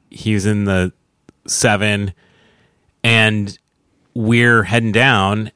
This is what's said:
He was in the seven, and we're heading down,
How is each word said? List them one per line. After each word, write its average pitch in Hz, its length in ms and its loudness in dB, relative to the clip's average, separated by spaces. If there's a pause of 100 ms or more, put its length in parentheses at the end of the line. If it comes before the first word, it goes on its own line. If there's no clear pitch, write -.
He - 240 -6
was 101 140 -2
in 104 180 -2
the 92 280 0 (540)
seven, 104 680 -2 (920)
and 107 540 0 (560)
we're 117 480 2
heading 110 300 -2
down, 107 640 0